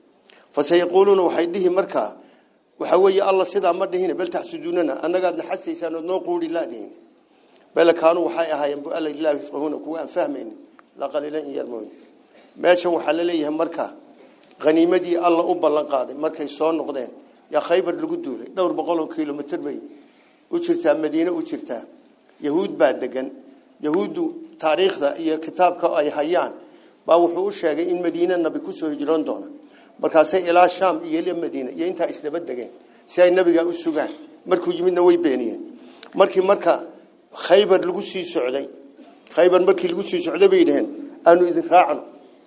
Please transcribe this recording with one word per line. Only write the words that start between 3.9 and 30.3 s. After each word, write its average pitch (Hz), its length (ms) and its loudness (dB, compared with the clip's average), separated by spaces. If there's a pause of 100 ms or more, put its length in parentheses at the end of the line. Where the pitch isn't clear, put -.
هنا 180 140 -2
بل 175 160 -4
تحسدوننا 160 800 -4
أنا 180 120 0
قاعد 180 200 0
نحسس 170 460 -8
أنه 165 160 -6
نقول 175 440 -4
الله 160 200 -4
دين 113 260 -12 (840)
بل 165 140 6
كانوا 165 360 4
وحي 165 260 -2
أهين 143 300 -2
بقى 165 160 -6
الله 151 320 -2
يفقهون 143 540 -4
كوان 156 220 -8
فاهمين 143 420 -4 (500)
لا 135 80 -6
قليلا 147 320 -6
يرمون 127 500 -8 (680)
ماشا 175 320 2
وحلليه 165 600 -2
مركا 156 380 -4 (800)
غنيمتي 170 640 2
الله 170 260 4
أبى 165 140 0
لنقاضي 143 480 0
مركا 156 280 -6
يصون 156 340 -2
نقدين 135 320 -6 (460)
يا 151 60 2
خيبر 170 340 0
لقدولي 151 500 -8 (120)
دور 180 160 0
بقولهم 156 420 -4
كيلومتر 147 520 -6
بي 127 140 -8 (720)
وشرتا 170 440 0
مدينة 156 360 -2
وشرتا 143 480 -8 (640)
Yahuud 160 360 -2
baa 151 160 4
degan. 131 380 -6 (520)
Yahuuddu 170 420 -2 (340)
taariikhda 160 600 0
iyo 160 200 -2
kitaabka 175 480 0 (100)
ay 147 140 2
hayaan 151 420 -2 (540)
baa 160 120 6
wuxuu 170 280 0
u 208 60 -4
sheegay 170 380 -2
in 175 120 -2
Madiina 170 340 0
nabi 156 240 -2
ku 185 120 -12
soo 160 180 -6
hijroon 147 340 -2
doono. 110 240 -8 (520)
Markaasay 165 480 2